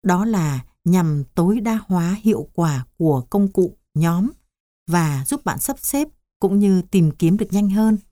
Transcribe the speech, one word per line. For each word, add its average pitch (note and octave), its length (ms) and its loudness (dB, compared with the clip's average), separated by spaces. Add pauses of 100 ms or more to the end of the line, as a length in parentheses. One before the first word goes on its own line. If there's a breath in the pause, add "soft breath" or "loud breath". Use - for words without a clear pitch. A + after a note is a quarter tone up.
Đó F#3 220 2
là D#3+ 400 -2 (200)
nhằm E3 380 2 (120)
tối F#3+ 240 2
đa A3 280 -2
hóa F3+ 340 0
hiệu G#3 320 0
quả D3 320 -2 (120)
của D3+ 240 0
công G3 300 -2
cụ F3+ 260 0 (160)
nhóm E3+ 360 0 (580)
và D#3 400 -2
giúp C#4+ 180 -6
bạn - 140 -4
sắp C#4 200 -6
xếp D4 280 -4 (320)
cũng G3 200 0
như G3 220 4
tìm E3+ 300 2
kiếm F3 260 0
được A3 140 -4
nhanh G3+ 180 0
hơn. A3 280 2 (140)